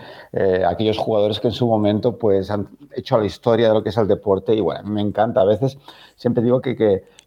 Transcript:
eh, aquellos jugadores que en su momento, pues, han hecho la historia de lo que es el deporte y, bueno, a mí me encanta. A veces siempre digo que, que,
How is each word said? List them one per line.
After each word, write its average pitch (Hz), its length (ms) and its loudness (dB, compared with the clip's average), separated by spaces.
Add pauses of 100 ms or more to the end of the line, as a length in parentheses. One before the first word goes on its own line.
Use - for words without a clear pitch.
(340)
eh, 92 340 0
aquellos 107 300 -2
jugadores 107 420 0
que 123 80 0
en 113 60 -2
su 123 120 -2
momento, 107 520 0
pues, 98 320 0
han 104 180 -4 (260)
hecho 123 240 -2
la 107 60 0
historia 113 440 2
de 110 60 4
lo 107 80 2
que 107 60 -6
es 101 80 -6
el 113 100 2
deporte 98 480 0
y, 110 60 0
bueno, 82 200 -2
a - 20 -14
mí 98 80 -10
me 104 100 -4
encanta. 104 400 -2
A 95 60 4
veces 110 320 0 (360)
siempre 123 300 -2
digo 123 160 2
que, 120 160 -6
que, 101 280 2 (220)